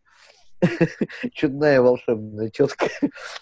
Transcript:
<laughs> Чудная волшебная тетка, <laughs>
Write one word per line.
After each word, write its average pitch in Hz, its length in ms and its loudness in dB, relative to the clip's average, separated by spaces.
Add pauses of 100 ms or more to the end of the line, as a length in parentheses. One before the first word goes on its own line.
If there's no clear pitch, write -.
(640)
<laughs> - 720 -2
Чудная 143 480 2
волшебная 110 680 0
тетка, - 400 0
<laughs> - 240 -4 (300)